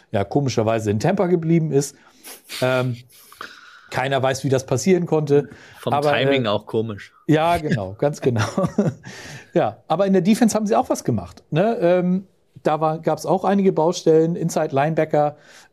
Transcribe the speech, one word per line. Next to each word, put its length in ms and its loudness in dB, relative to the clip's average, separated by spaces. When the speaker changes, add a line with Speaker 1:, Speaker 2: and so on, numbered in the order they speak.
Speaker 1:
ja, 120 0
komischerweise 680 0
in 80 0
Tampa 260 0
geblieben 460 0
ist. 240 -2
Ähm, 340 0
keiner 300 -2
weiß, 240 -2
wie 40 0
das 160 0
passieren 420 2
konnte. 420 2
Speaker 2:
Vom 120 -6
Speaker 1:
Aber, 220 2
Speaker 2:
Timing 320 2
Speaker 1:
äh, 40 0
Speaker 2:
auch 180 -2
komisch. 460 -6
Speaker 1:
ja, 300 2
genau, 400 -4
ganz 240 -2
genau. 240 0
<laughs> 560 -20
Ja, 340 0
aber 180 0
in 80 2
der 80 4
Defense 340 2
haben 120 -2
sie 80 0
auch 140 0
was 140 -4
gemacht, 460 -6
ne? 320 0
Ähm, 460 2
da 180 0
war, 180 0
gab's 280 -2
auch 160 0
einige 280 4
Baustellen. 640 2
Inside 380 -2
Linebacker, 600 0